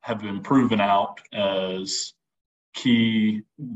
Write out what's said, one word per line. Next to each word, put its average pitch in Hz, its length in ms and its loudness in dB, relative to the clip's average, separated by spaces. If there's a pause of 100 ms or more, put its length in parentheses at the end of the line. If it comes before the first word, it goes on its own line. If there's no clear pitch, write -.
have 110 180 -6
been 101 220 -8
proven 120 400 2
out 101 400 0 (100)
as 95 800 -4 (600)
key 110 680 2 (320)